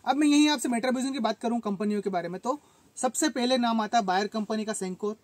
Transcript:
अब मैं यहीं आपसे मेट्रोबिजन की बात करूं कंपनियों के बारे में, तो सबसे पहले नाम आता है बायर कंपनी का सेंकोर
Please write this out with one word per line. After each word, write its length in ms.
अब 120
मैं 100
यहीं 240
आपसे 180
मेट्रोबिजन 440
की 80
बात 200
करूं 200
कंपनियों 420
के 80
बारे 180
में, 120
तो 200
सबसे 340
पहले 280
नाम 220
आता 180
है 60
बायर 240
कंपनी 360
का 100
सेंकोर 500